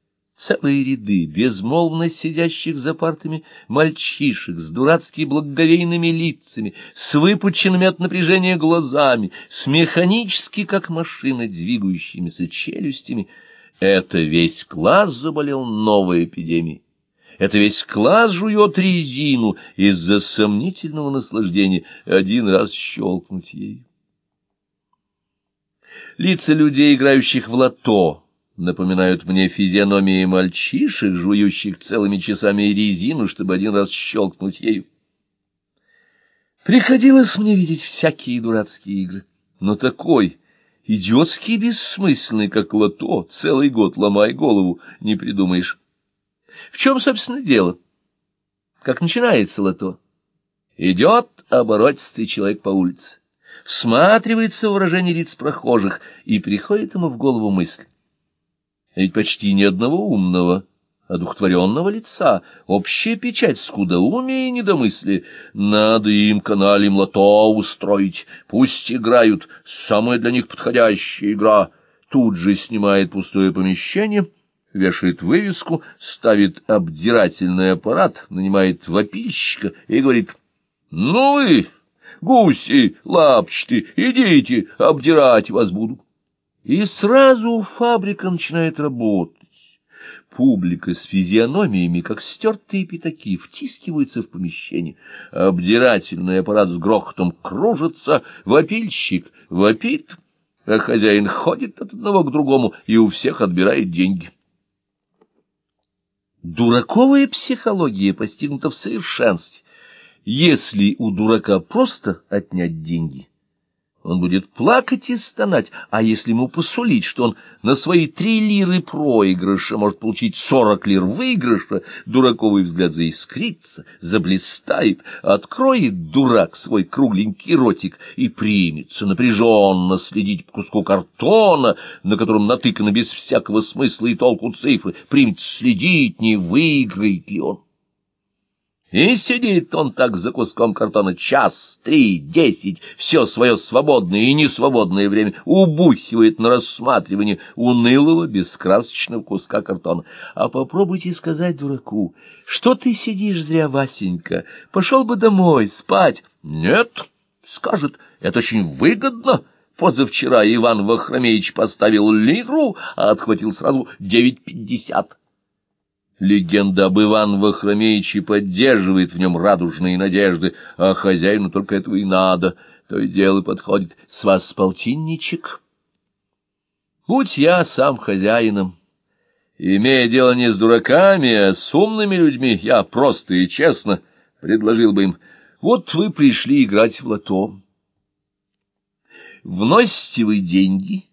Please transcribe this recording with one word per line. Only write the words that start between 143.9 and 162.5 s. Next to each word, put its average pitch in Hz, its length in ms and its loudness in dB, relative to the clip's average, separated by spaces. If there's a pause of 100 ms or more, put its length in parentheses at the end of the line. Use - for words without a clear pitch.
и 127 120 4
несвободное 117 760 2
время 104 260 0 (100)
убухивает 147 960 4
на 117 100 2
рассматривание 107 880 0 (180)
унылого, 127 680 4
бескрасочного 104 960 -2
куска - 400 -6
картона. 87 440 -6 (280)
А - 160 -2
попробуйте 175 640 -4
сказать 165 440 -4
дураку: 131 580 -6 (320)
«Что - 260 0
ты 254 220 0
сидишь 196 480 -4
зря, 156 260 0
Васенька? 95 760 -4 (260)
Пошёл 262 320 0
бы 226 140 -2
домой 180 500 4
спать». - 560 0 (180)
«Нет», 90 720 -2 (320)
скажет, - 560 -6 (220)
«это 92 180 -2
очень 110 240 0
выгодно. 220 800 0 (340)
Позавчера 127 720 2
Иван 113 360 2
Вахромеич 113 640 0
поставил 107 580 2
лиру, 226 640 2 (200)